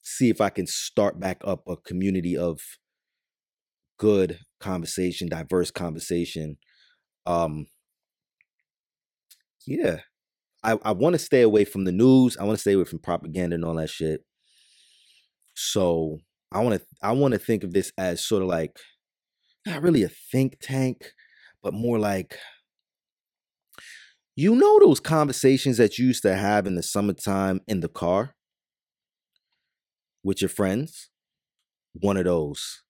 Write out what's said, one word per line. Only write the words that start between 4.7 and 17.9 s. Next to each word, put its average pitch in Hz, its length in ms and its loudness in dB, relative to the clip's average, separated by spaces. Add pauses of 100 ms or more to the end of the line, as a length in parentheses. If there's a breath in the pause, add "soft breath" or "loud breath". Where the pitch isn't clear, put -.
diverse 82 420 -2
conversation. 82 880 -6 (680)
Um, 80 420 -4 (2000)
yeah, 135 360 -4 (640)
I, 113 180 2
I 107 80 -2
wanna 139 280 2
stay 135 240 4
away 107 220 6
from 98 200 -4
the 90 80 0
news. 127 440 6
I - 60 -8
wanna 107 160 -2
stay 101 140 0
away 98 120 4
from 82 140 -8
propaganda 85 560 -4
and 82 100 -4
all 82 120 -4
that 80 140 -4
shit. 78 340 -4 (1300 soft breath)
So 82 640 -2 (320)
I 101 120 -2
wanna, 113 180 0 (200)
I 101 120 -2
wanna 131 260 2
think 107 240 -2
of 92 100 -10
this 95 240 0